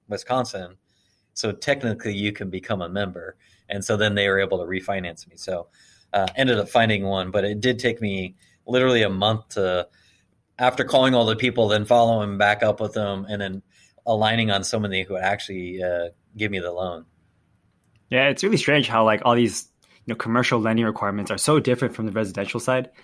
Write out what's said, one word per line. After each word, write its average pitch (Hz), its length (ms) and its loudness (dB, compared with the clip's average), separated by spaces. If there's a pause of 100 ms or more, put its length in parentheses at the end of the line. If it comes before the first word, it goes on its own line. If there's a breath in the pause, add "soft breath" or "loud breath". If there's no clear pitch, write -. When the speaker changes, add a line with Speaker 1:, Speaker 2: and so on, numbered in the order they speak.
Speaker 1:
Wisconsin, 104 680 -4 (560)
so 110 180 -4
technically 113 640 -4
you 104 180 -2
can 98 160 -10
become 92 320 -6
a 85 80 -8
member." 92 480 -8 (320 soft breath)
And 95 160 -6
so 113 100 0
then 104 200 2
they 101 120 2
were 98 120 2
able 98 180 0
to 87 80 -6
refinance 90 640 -6
me. - 100 -20
So, 90 300 -8 (440 soft breath)
uh, 98 240 0
ended 127 240 2
up - 100 -4
finding 110 340 2
one, 95 280 -4
but 98 140 0
it 104 160 -4
did 123 180 0
take 117 220 -2
me 95 340 -4 (300 soft breath)
literally 127 380 4
a 101 60 2
month 107 400 0
to, 90 380 -2 (720 soft breath)
after 123 280 0
calling 131 280 4
all 120 120 4
the 110 100 2
people, 120 320 2
then 104 180 2
following 113 520 4
back 104 260 4
up 104 160 2
with 107 140 -4
them, 101 340 -4
and 104 140 -6
then 95 200 -6 (440 soft breath)
aligning 110 460 2
on 98 120 2
somebody 101 400 -2
who 95 120 -6
would 92 80 -4
actually, 92 600 -4
uh, 87 260 -2 (280)
give 107 140 -4
me 95 80 -4
the 87 120 -6
loan. 87 340 -8 (1040)
Speaker 2:
Yeah, 131 200 4
it's 135 140 -2
really 202 140 4
strange 139 300 2
how, 113 160 4
like, 107 220 4
all 120 100 6
these, 117 340 0 (360 soft breath)
you 117 80 -6
know, - 20 -6
commercial 120 440 0
lending 113 260 2
requirements 104 460 -4
are 98 60 -4
so 151 220 2
different 123 360 0
from 110 100 -6
the 107 60 -4
residential 98 480 -4
side. 127 320 -2 (120)